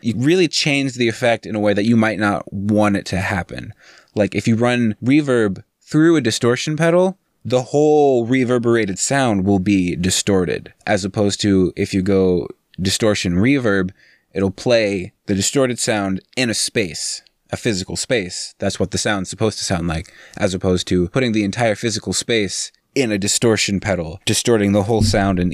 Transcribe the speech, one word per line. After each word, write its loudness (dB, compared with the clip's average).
you -2
really 2
change -2
the 0
effect 0
in -6
a -2
way 2
that 0
you 4
might 2
not -2
want 2
it -6
to -2
happen. -6
Like, 0
if -2
you 4
run 0
reverb 2
through 4
a 0
distortion 0
pedal, 2
the 0
whole 4
reverberated 2
sound 0
will 2
be 2
distorted, 0
as 0
opposed -2
to 2
if -4
you 0
go 2
distortion 0
reverb, 2
it'll 0
play -2
the 0
distorted 0
sound -2
in -2
a -2
space, -6
a -4
physical -4
space. -4
That's -4
what -2
the -4
sound's -4
supposed -4
to -8
sound -2
like, -6
as -2
opposed 0
to 0
putting -2
the 0
entire 0
physical -4
space -4
in 0
a 0
distortion 0
pedal, -4
distorting 2
the 2
whole 0
sound 2
and 0